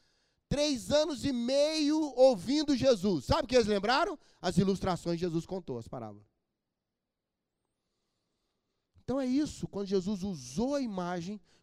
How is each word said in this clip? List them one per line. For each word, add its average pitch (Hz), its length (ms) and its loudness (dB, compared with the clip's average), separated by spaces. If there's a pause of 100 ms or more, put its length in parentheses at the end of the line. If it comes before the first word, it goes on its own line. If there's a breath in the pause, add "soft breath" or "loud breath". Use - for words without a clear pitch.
(480)
Três 262 440 0
anos 302 340 2
e 277 80 -2
meio 285 680 2 (160)
ouvindo 262 600 4
Jesus. 208 500 2
Sabe 285 200 2
o - 20 -10
que 247 80 2
eles 240 100 6
lembraram? 247 540 0 (200 soft breath)
As 180 160 -4
ilustrações 185 600 0
que 170 100 -4
Jesus 165 220 -4
contou, 165 320 -8
as 113 80 -14
parábolas. 104 400 -14 (2750)
Então 262 160 -2
é 269 60 0
isso, 254 420 -2
quando 196 200 -6
Jesus 190 340 -2
usou 180 540 -4
a 285 60 -2
imagem, 185 600 -6 (220 soft breath)